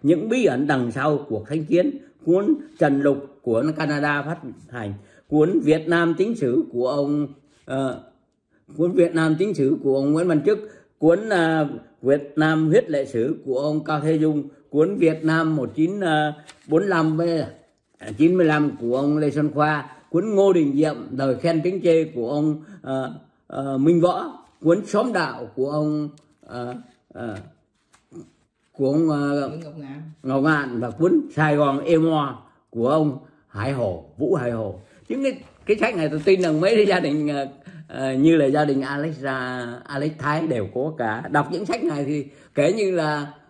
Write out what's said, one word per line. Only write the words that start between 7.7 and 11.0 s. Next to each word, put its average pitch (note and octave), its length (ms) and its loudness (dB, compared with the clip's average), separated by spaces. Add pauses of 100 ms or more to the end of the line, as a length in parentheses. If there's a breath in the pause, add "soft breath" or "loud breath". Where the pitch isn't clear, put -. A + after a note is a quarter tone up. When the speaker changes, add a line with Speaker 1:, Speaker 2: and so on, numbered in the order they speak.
Speaker 1:
cuốn E3+ 160 0
Việt E3+ 220 2
Nam D#3+ 240 2
chính G3 160 0
sử C#3 300 2
của C3+ 120 2
ông C#3 160 2
Nguyễn E3 160 2
Văn D#3 180 2
Chức, G#3 120 2 (400 loud breath)
cuốn, F3+ 300 4